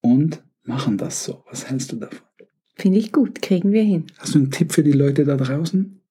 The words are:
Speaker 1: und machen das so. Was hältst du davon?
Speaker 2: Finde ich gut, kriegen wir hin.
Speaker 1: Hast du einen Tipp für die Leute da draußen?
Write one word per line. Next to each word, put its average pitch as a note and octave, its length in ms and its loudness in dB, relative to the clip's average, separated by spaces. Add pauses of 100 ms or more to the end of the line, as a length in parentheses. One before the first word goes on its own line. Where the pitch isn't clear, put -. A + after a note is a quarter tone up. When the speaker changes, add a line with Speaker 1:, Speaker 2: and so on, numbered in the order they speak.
Speaker 1:
und C#3 420 2 (220)
machen A2+ 340 -4
das - 260 -8
so. - 260 -12
Was - 180 -14
hältst C3 240 -6
du A#2 40 -10
davon? - 240 -14 (560)
Speaker 2:
Finde F#3+ 220 2
ich A3 140 -4
gut, B3 300 0
kriegen G3 300 0
wir A3 100 4
hin. F#3+ 220 2 (140)
Speaker 1:
Hast - 160 -8
du D#3 40 6
einen C3+ 120 2
Tipp D#3+ 220 -2
für D#3 120 2
die D3 80 4
Leute C#3 320 2
da C#3+ 120 0
draußen? D#3 640 -2 (100)